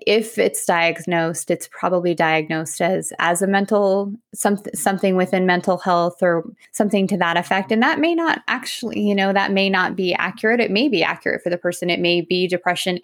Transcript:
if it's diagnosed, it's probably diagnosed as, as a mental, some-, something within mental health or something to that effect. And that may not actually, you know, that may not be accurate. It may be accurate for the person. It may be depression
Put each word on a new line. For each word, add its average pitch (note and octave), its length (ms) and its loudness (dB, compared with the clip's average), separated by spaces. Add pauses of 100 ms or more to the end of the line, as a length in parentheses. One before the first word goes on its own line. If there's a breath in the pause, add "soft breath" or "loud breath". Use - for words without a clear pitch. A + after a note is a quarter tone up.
if A3 320 0
it's G3 300 0
diagnosed, E3+ 840 0
it's E3+ 220 -4
probably F3+ 420 0
diagnosed D#3+ 680 -2
as, E3+ 400 -2
as E3+ 200 2
a F#3+ 60 2
mental, G3 680 2 (220)
some-, G3+ 240 0 (160)
something F#3+ 400 0
within F#3 320 2
mental F3+ 320 2
health F3 420 0
or E3+ 220 2 (300 soft breath)
something G3+ 340 2
to G3 120 0
that E3+ 180 0
effect. F#3+ 340 -2
And A3 140 2
that D4+ 160 0
may E4 160 2
not E4 320 0
actually, A#3 500 -6
you G#3 160 2
know, G3 180 2
that G3 200 0
may G3 180 2
not F#3 240 0
be F3+ 180 0
accurate. A3 460 0
It A3 140 0
may A#3 160 2
be F3 160 2
accurate - 400 -4
for F3 60 -2
the F3 80 -2
person. F3 300 -4
It E3+ 120 0
may F3 200 2
be F3+ 280 0
depression F3+ 560 -2